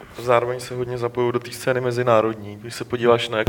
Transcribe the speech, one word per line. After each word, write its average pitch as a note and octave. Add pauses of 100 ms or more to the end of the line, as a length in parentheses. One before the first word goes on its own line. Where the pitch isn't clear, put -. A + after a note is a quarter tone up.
(240)
zároveň B2
se B2
hodně B2
zapojují A#2+
do A#2+
té A#2+
scény B2
mezinárodní. A2
Když A#2
se -
podíváš A#2
na A2+
jako A2